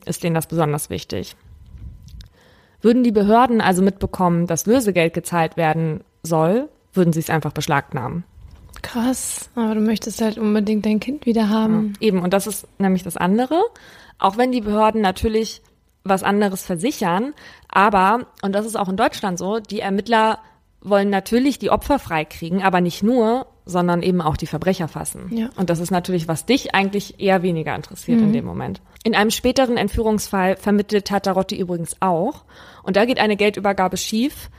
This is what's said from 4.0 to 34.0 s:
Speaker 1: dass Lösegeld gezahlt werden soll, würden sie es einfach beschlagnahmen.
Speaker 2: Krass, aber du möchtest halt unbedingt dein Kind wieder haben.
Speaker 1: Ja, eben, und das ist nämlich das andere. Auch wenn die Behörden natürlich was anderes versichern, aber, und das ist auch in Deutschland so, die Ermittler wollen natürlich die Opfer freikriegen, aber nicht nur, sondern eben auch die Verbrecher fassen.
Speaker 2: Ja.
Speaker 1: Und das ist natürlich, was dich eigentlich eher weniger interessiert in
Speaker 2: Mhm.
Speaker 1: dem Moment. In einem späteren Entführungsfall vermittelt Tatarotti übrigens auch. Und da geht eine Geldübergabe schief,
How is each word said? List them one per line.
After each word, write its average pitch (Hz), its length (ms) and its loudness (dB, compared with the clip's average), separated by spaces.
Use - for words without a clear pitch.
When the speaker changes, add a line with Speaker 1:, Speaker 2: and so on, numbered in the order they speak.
Speaker 1:
dass 165 180 -2
Lösegeld 196 480 2
gezahlt 165 440 -2
werden 160 440 0
soll, 170 460 2
würden 170 180 4
sie 160 80 0
es 156 100 -4
einfach 151 220 -2
beschlagnahmen. 147 720 -4
Speaker 2:
Krass, - 680 -4
aber 220 220 0
du 214 60 0
möchtest 214 400 -2
halt 220 160 0
unbedingt 214 480 0
dein 214 160 2
Kind 285 240 -6
wieder 226 240 2
haben. 214 500 2
Speaker 1:
Ja, 220 80 0
eben, 185 140 2
und 180 120 0
das 196 140 2
ist - 220 -10
nämlich 190 240 2
das 180 140 -8
andere. 247 420 2
Auch 190 200 0
wenn 254 160 2
die 247 80 0
Behörden 214 400 2
natürlich 220 600 -2
was 190 180 2
anderes 202 400 0
versichern, 196 680 -2
aber, 202 580 2
und 196 140 -2
das 214 100 -2
ist 220 120 -6
auch 202 100 -2
in 190 80 -4
Deutschland 214 420 -2
so, 196 220 -4
die 208 220 -8
Ermittler 214 580 0
wollen 202 280 2
natürlich 226 500 0
die 202 100 -2
Opfer 277 300 0
freikriegen, 165 640 -4
aber 185 160 2
nicht 175 240 -2
nur, 233 440 2
sondern 175 360 0
eben 180 200 2
auch 156 160 0
die 156 100 -6
Verbrecher 175 400 -2
fassen. - 480 -10
Speaker 2:
Ja. 226 220 -4
Speaker 1:
Und 180 120 -2
das 165 100 0
ist 175 120 -4
natürlich, 175 380 -2
was 160 160 -4
dich - 280 0
eigentlich 196 460 -2
eher 190 240 2
weniger 160 320 -2
interessiert - 460 -2
in 208 80 4
Speaker 2:
Mhm. 214 40 4
Speaker 1:
dem 233 120 -2
Moment. - 360 -8
In 226 100 0
einem 208 160 4
späteren 247 460 2
Entführungsfall 202 800 0
vermittelt 202 500 0
Tatarotti 196 540 -2
übrigens 175 400 -6
auch. 185 460 -2
Und 190 140 -2
da 196 80 4
geht 247 160 2
eine 214 160 2
Geldübergabe 196 600 0
schief, - 600 -4